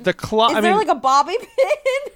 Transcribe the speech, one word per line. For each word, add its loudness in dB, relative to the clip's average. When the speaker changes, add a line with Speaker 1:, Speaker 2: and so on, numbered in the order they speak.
Speaker 1:
the -2
clo-, 0
Speaker 2:
is -2
Speaker 1:
I 0
Speaker 2:
there, 2
Speaker 1:
mean, 0
Speaker 2:
like, 0
a -4
bobby 2
<laughs> -12
pin? -14